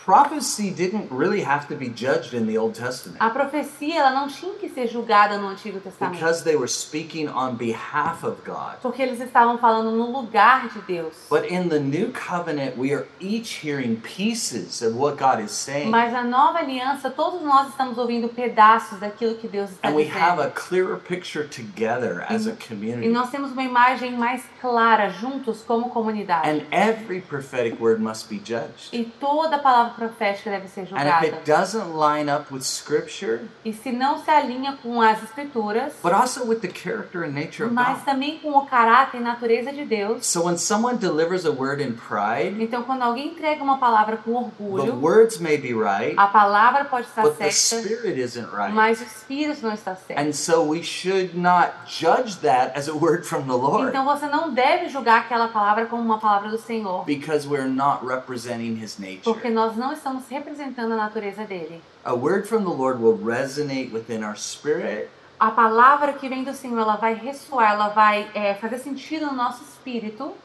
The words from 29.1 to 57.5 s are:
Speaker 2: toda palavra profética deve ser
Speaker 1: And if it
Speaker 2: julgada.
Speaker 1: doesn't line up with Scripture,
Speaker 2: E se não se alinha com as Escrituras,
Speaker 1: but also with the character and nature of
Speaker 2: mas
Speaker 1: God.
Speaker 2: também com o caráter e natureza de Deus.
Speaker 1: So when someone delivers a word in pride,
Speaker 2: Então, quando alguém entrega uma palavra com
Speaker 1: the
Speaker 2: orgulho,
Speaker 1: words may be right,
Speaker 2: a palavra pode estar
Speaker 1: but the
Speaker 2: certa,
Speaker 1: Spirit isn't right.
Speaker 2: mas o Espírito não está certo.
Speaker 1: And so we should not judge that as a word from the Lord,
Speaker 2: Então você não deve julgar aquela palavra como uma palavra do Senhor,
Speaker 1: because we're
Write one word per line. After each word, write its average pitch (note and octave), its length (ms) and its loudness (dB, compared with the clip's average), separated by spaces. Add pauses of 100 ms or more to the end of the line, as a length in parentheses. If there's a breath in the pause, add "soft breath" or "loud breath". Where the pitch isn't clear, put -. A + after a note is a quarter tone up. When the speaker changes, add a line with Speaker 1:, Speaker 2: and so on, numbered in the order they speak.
Speaker 2:
toda D4 400 2
palavra A#3+ 320 6
profética A3 580 -4
deve F#3+ 200 -6
ser - 120 -12
Speaker 1:
And - 20 -8
if F3+ 120 -10
it D3+ 360 4
Speaker 2:
julgada. - 140 -8
Speaker 1:
doesn't F3+ 480 2
line D3+ 380 2
up C#3+ 220 -4
with C3 80 -8
Scripture, G3 800 -4 (240)
Speaker 2:
E A3 80 -6
se C4 180 -8
não C#4+ 320 0
se D#4+ 80 2
alinha C#4 500 2
com A#3 200 -2
as G#3+ 200 6
Escrituras, A#3 800 -4
Speaker 1:
but F3 120 2
also B3 320 2
with A3+ 160 0
the F#3+ 80 -4
character F#3 540 -8
and D3+ 100 -6
nature D#3+ 320 -6
of A#3 80 0
Speaker 2:
mas B3 240 2
Speaker 1:
God. - 80 -10
Speaker 2:
também C#4+ 340 -2
com D4+ 120 -6
o C#4 140 4
caráter B3+ 520 4
e - 20 -6
natureza A#3+ 540 0
de C#4+ 120 -8
Deus. G#3+ 400 -2
Speaker 1:
So E3+ 200 0
when F3 120 2
someone A3+ 400 0
delivers E3 480 0
a D3+ 60 2
word C3+ 320 -2
in A#2 100 -4
pride, A#2+ 720 -2
Speaker 2:
Então, A#3 200 -4
quando B3+ 200 -4
alguém B3 300 0
entrega D4+ 280 -2
uma C#4 180 2
palavra A3 380 4
com A3+ 140 -6
Speaker 1:
the A3+ 320 -4
Speaker 2:
orgulho, G3+ 380 -2
Speaker 1:
words G3 380 6
may D#3 180 0
be B2+ 160 -2
right, G#2+ 440 0
Speaker 2:
a G3+ 100 8
palavra A3 580 6
pode B3 220 -4
estar - 160 -2
Speaker 1:
but - 140 4
the - 140 0
Speaker 2:
certa, A3+ 380 0
Speaker 1:
Spirit G#3 300 -2
isn't A#2+ 360 -4
right. G#3 180 -2
Speaker 2:
mas A3+ 280 4
o - 20 -10
Espírito D4 580 -6
não A3 120 -4
está F#3+ 220 -8
certo. - 240 -8
Speaker 1:
And D3 120 0
so E3 320 2
we D#3 180 0
should F3+ 560 -2
not F3 340 4 (140)
judge G#3 520 0
that C3+ 400 2
as C#3+ 100 -4
a D#3 60 -4
word D3+ 340 2
from E3 160 -4
the C3 100 -4
Lord, D3+ 360 2
Speaker 2:
Então C4+ 160 0
você C#4+ 220 0
não D4+ 260 0
deve D#4 340 2
julgar A#3 320 4
aquela A#3 300 0
palavra G#3+ 360 2
como A#3 160 -4
uma A3 180 2
palavra G#3+ 300 2
do A3 80 -4
Senhor, G#3 460 -6
Speaker 1:
because D3 440 -2
we're C#3 220 -2